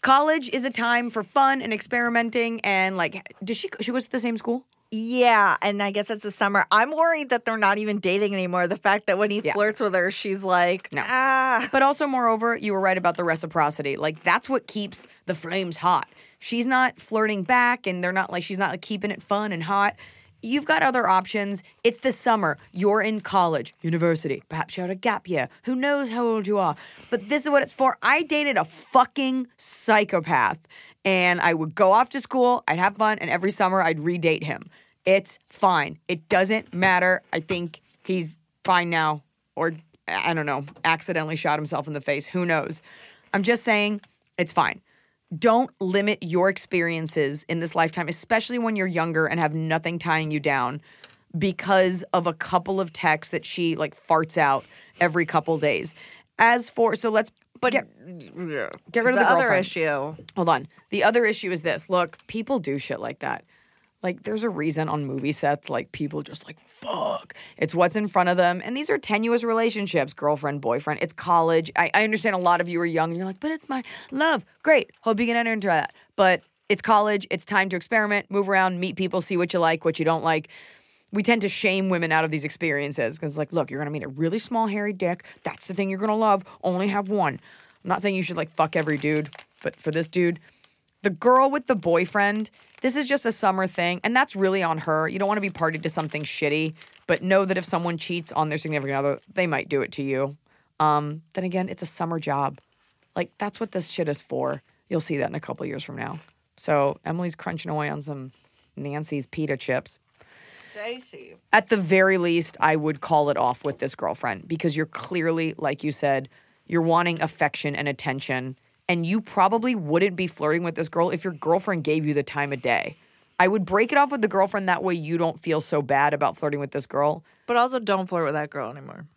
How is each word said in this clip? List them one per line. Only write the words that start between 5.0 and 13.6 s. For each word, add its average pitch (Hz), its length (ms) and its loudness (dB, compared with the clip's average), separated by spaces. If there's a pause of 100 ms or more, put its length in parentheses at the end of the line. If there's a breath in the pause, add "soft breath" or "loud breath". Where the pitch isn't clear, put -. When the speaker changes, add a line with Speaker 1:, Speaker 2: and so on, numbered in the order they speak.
Speaker 2:
and 202 180 0
I 202 100 0
guess 208 200 -2
it's 214 120 -6
the 202 80 -6
summer. 202 400 2
I'm 226 240 4
worried 311 340 2
that 247 140 2
they're 226 140 -2
not 202 220 4
even 214 200 -2
dating 196 360 0
anymore. 180 320 0
The 180 100 -2
fact 202 300 2
that 190 100 2
when 208 140 2
he 208 120 -2
Speaker 1:
Yeah. 151 100 0
Speaker 2:
flirts 208 280 0
with 202 140 0
her, 180 160 2
she's 196 320 -4
like, 180 500 0
Speaker 1:
No. 143 120 -2
Speaker 2:
"Ah." 262 640 2
Speaker 1:
But 269 100 4
also, 285 240 2
moreover, 233 500 0
you 214 160 -4
were 190 80 0
right 190 180 2
about 175 200 0
the 180 60 -2
reciprocity. 156 760 0